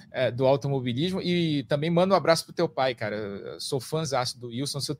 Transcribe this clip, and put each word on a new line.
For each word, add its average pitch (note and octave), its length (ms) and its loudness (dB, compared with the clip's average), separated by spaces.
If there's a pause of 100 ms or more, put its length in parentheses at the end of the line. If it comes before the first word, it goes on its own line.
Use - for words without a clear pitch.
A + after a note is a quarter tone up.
(100)
é, B2 220 0
do B2+ 140 2
automobilismo, C#3 760 0
e E3 420 2
também D#3 260 0
manda F3+ 220 4
um F#3+ 40 6
abraço D#3+ 280 4
pro - 80 -20
teu E3+ 160 0
pai, C3 240 0
cara. G#2+ 220 -4
Eu G2+ 460 -8
sou C#3 200 -4
fãzaço C3 600 -4
do A#2+ 80 -12
Wilson, C3+ 320 -6
sou, C#3 200 -6